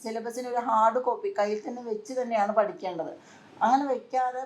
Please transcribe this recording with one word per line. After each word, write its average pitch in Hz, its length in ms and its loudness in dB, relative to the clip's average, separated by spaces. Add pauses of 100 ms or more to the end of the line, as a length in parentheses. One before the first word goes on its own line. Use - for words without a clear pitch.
സിലബസിന് 226 440 -6
ഒരു 240 80 -4
ഹാർഡ് 226 440 4
കോപ്പി 226 400 0
കയ്യിൽ 214 280 0
തന്നെ 247 140 -8
വെച്ച് 233 320 -6
തന്നെയാണ് 226 380 0
പഠിക്കേണ്ടത്. 180 580 0 (540)
അങ്ങനെ 269 220 4
വെക്കാതെ 254 600 -2